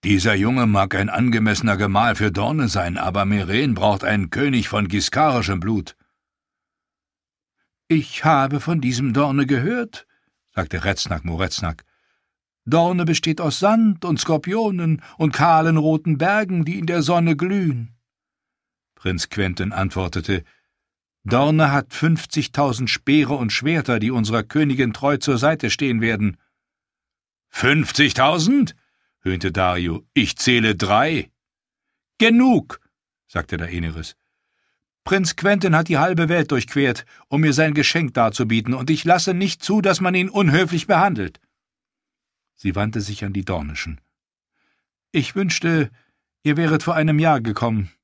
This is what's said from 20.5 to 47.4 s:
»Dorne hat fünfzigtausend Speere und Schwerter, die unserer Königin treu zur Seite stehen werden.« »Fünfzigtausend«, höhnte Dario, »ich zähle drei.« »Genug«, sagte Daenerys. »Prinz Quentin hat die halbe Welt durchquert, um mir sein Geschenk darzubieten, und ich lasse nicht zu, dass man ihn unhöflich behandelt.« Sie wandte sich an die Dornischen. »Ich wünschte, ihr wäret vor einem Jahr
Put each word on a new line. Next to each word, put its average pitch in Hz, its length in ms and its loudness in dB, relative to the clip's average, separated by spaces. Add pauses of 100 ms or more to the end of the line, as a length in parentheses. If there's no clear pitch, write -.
»Dorne 147 460 4
hat 143 240 -2
fünfzigtausend 143 960 -2
Speere 143 440 2
und 120 180 -2
Schwerter, 131 480 -2
die 107 100 0
unserer 113 320 0
Königin 135 500 0
treu 139 260 -2
zur 135 200 0
Seite 139 320 0
stehen 123 300 -2
werden.« 107 360 0 (1120)
»Fünfzigtausend«, 156 1300 2 (460)
höhnte 92 320 -2
Dario, 87 600 0
»ich - 220 0
zähle 113 400 2
drei.« 110 540 0 (880)
»Genug«, 233 640 4 (460)
sagte - 300 -6
Daenerys. 82 600 -8 (880)
»Prinz 190 300 0
Quentin 190 400 2
hat 160 140 2
die 156 100 0
halbe 165 300 0
Welt 160 240 0
durchquert, 127 540 -2 (200)
um 143 140 0
mir 156 120 4
sein 151 220 2
Geschenk 147 400 0
darzubieten, 113 580 0
und 127 160 -6
ich 156 160 0
lasse 180 300 2
nicht 180 300 -4
zu, 214 160 2
dass 185 200 0
man 185 140 0
ihn 185 140 0
unhöflich 175 580 2
behandelt.« 156 540 0 (1120)
Sie 92 220 -4
wandte 107 240 -2
sich 101 240 -8
an 98 80 -6
die 95 120 -4
Dornischen. 76 560 -8 (1120)
»Ich 147 240 -2
wünschte, 165 560 0 (540)
ihr 151 120 2
wäret 156 280 0
vor 170 100 0
einem 156 240 2
Jahr 156 220 4